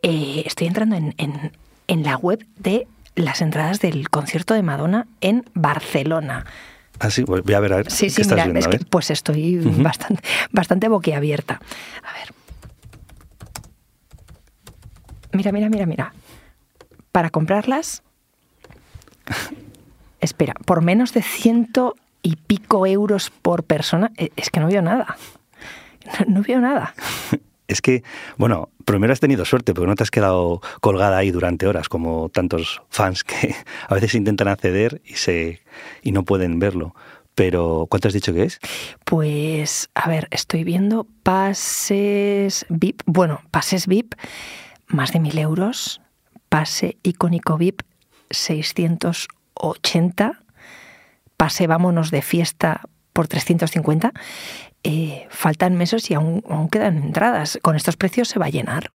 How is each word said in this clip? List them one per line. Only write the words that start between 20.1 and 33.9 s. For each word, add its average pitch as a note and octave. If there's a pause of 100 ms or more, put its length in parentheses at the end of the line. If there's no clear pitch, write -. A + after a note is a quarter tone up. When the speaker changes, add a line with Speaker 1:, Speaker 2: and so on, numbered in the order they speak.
Speaker 1:
espera, D3+ (100)
por E3
menos G3
de A#3
ciento A#3 (280)
y D#3+
pico F#3+
euros G3+ (140)
por F3
persona, E3+
eh, E3
es -
que -
no D#3
veo G3
nada. G3 (880)
No, -
no G3+
veo B3
nada. B3
Speaker 2:
<laughs> - (640)
Es G2+
que, B2+ (340)
bueno, G#2 (140)
primero G#2
has B2
tenido C3+
suerte B2
porque F2
no G2+
te G#2+
has G#2+
quedado F2+ (200)
colgada G2
ahí G2
durante F2
horas F2
como E2
tantos E2+
fans F#2+
que - (180)
<laughs> -
a G2+